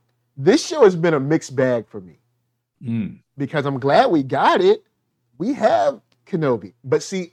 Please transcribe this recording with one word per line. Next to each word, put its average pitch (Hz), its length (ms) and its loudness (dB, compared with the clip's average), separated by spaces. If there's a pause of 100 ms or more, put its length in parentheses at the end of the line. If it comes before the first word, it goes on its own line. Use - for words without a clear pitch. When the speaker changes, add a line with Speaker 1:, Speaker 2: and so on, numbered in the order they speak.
(360)
Speaker 1:
this 180 300 2
show 311 180 0
has 190 120 6
been 165 180 0
a 147 60 0
mixed 143 360 -2
bag 123 320 -2
for 107 140 -18
me. 90 180 -20 (640)
Speaker 2:
Mm. 113 360 -6 (180)
Speaker 1:
Because 139 280 -4
I'm 139 140 -4
glad 165 320 2
we 156 120 2
got 185 380 0
it. 196 220 2 (540)
We 220 160 -4
have 214 460 0 (280)
Kenobi. 127 460 -2 (100)
But 147 200 0
see, 190 300 -6